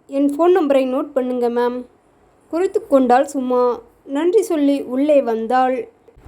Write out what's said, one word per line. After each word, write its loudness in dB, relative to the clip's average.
என் -2
ஃபோன் 2
நம்பரை 2
நோட் -4
பண்ணுங்க, -2
மேம்." -4
குறித்து -4
கொண்டாள் 4
சுமா. -2
நன்றி 0
சொல்லி 0
உள்ளே 2
வந்தாள். -2